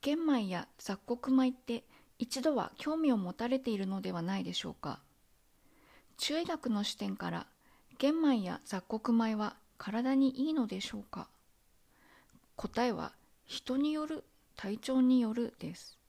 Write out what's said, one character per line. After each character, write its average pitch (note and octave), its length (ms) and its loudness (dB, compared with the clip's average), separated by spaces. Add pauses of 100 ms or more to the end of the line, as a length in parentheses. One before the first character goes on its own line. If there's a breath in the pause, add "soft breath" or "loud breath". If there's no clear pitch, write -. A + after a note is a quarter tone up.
玄 D#4 240 0
米 B3 220 4
や F3+ 300 -6
雑 F#3+ 200 -6
穀 A#3+ 380 0
米 C4 140 8
っ - 20 -2
て A#3+ 320 -8 (340 soft breath)
一 B3 240 -6
度 D4+ 140 4
は - 220 0
興 D4+ 180 -2
味 D#4+ 160 4
を A3+ 60 4
持 F3+ 160 -2
た A#3 160 -4
れ C4 100 0
て B3+ 120 -4
い G#3 60 -2
る F#3+ 100 -2
の F#3+ 120 -2
で F#3+ 140 -4
は E3+ 80 -2
な F#3+ 180 -2
い F#3 60 -4
で F3+ 80 -6
し - 120 -6
ょ E3+ 40 -6
う D#3+ 40 -10
か。 - 280 -8 (1120 soft breath)
中 D4+ 240 -2
医 E4+ 60 -2
学 D#4+ 240 -4
の G#3 160 0
視 - 120 -6
点 G3+ 200 -6
か F3+ 120 -6
ら、 E3+ 180 -6 (500 soft breath)
玄 D4+ 240 4
米 C4+ 200 4
や F3+ 220 -4
雑 F#3 180 -6
穀 A3 300 -2
米 A3+ 240 4
は G#3 220 -4 (200)
体 B3+ 380 0
に C4 300 4
い D#4 60 0
い - 20 0
の C4+ 120 2
で F#3+ 140 -4
し - 160 -8
ょ G#3 40 -6
う G3+ 40 -12
か。 - 240 -12 (1300 soft breath)
答 A#3 320 -2
え A3+ 60 0
は、 - 180 -6 (320)
人 - 320 -6
に D4 160 2
よ D4+ 140 -2
る、 D#4 180 -8 (320)
体 G#3 220 -6
調 C4 240 2
に B3+ 180 8
よ A3 140 0
る A#3+ 260 -4
で F3 160 -8
す。 - 340 -20